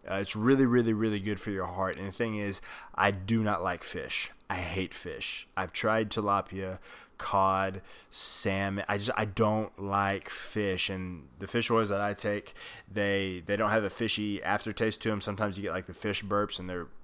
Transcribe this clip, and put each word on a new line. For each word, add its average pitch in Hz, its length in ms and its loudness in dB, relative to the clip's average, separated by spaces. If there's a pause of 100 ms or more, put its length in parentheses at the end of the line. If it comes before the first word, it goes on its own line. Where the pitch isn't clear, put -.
uh, 95 60 -2
it's 98 200 -2
really, 131 300 6
really, 117 280 6
really 104 260 2
good 98 200 -2
for 107 120 -4
your 95 140 -2
heart. 92 320 -2
And 98 100 -6
the 95 40 -6
thing 110 260 -2
is, 101 240 -4 (340)
I 101 160 6
do 101 320 2
not 101 180 2
like 90 220 -2
fish. - 480 -4 (180)
I 92 60 -2
hate 90 380 -4
fish. - 640 -8
I've 92 160 -2
tried 110 380 2
tilapia, 95 720 -2 (400)
cod, 95 640 2 (280)
salmon. 98 800 2
I 104 100 2
just, 104 180 0
I 110 100 2
don't 107 520 0
like 98 520 0
fish. 98 600 -2
And 90 380 -6 (100)
the 98 80 -6
fish 117 240 0
oils 113 200 4
that 101 120 2
I 101 120 0
take, 104 400 -4 (380)
they, 98 540 0
they 101 100 2
don't 104 140 2
have 110 140 4
a 98 60 0
fishy 104 520 0
aftertaste 104 600 0
to 113 100 0
'em. 104 100 -2
Sometimes 101 360 -2
you 101 60 -6
get, 85 100 -2
like, 95 120 -4
the 90 80 -12
fish 104 300 -2
burps, 101 360 0
and 92 80 -8
they're 87 200 -6 (160)